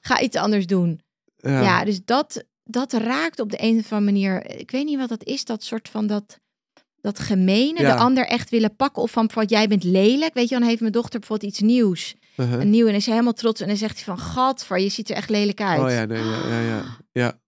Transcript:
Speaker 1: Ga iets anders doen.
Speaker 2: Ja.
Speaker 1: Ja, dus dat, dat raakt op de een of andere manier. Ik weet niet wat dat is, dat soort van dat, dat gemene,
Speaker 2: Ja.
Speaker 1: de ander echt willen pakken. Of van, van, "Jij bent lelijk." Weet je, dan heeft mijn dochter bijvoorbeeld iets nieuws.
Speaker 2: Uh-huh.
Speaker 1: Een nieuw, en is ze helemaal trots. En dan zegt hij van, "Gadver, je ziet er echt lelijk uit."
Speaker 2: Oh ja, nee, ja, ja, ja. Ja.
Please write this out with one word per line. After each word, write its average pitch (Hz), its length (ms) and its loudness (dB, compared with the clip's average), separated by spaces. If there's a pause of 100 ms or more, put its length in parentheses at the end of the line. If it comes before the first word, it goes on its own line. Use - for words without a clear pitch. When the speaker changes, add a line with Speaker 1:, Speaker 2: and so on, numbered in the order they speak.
Speaker 1:
Ga - 180 0
iets - 180 0
anders 196 300 0
doen. 175 340 0 (360)
Speaker 2:
Ja. 135 240 0
Speaker 1:
Ja, 180 240 4
dus 196 200 -4
dat, 269 380 -2 (200)
dat 247 300 -4
raakt 262 460 -2
op 214 120 -4
de - 120 -6
een 226 160 4
of 214 120 -6
andere 208 200 0
manier. 196 480 -2
Ik - 120 -14
weet 269 140 -2
niet 294 120 -2
wat 262 120 -4
dat 226 140 -8
is, - 220 -6
dat 220 180 -8
soort - 260 -8
van 214 180 -4
dat, 208 320 -4 (640)
dat 208 180 -6
gemene, 214 640 2
Speaker 2:
Ja. 277 140 6
Speaker 1:
de - 60 0
ander 254 260 4
echt - 220 -4
willen 220 260 2
pakken. - 260 -2
Of 233 100 -2
van, 226 200 0
van, 220 140 0
"Jij 214 220 2
bent 202 160 2
lelijk." 214 500 4
Weet 240 160 0
je, 254 100 0
dan 240 80 4
heeft 226 120 2
mijn 220 120 0
dochter 233 280 -2
bijvoorbeeld 208 320 -6
iets - 100 -6
nieuws. 214 540 2 (220)
Speaker 2:
Uh-huh. 123 220 0
Speaker 1:
Een 202 100 2
nieuw, 226 180 6
en 214 60 2
is 202 100 0
ze 233 60 -2
helemaal 233 240 2
trots. 226 280 -2
En 175 60 -4
dan 202 100 -2
zegt 214 180 -6
hij - 80 -16 (120)
van, 180 40 -12
"Gadver, 254 600 -2
je 196 100 0
ziet 208 200 -10
er 185 60 -4
echt - 140 -8
lelijk 208 320 -2
uit." 175 200 0
Speaker 2:
Oh 131 80 2
ja, 117 160 0
nee, 113 180 -4
ja, 110 260 -4
ja, 117 100 -2
ja. 113 240 -4 (280)
Ja. 123 360 -2